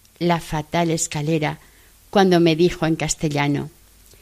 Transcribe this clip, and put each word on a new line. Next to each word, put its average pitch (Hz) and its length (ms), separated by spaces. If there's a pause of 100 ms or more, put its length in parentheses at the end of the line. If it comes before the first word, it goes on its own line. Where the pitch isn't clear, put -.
(200)
la 170 220
fatal 165 500
escalera, 156 680 (500)
cuando 185 320
me 160 160
dijo 170 280
en 160 120
castellano: 147 720 (520)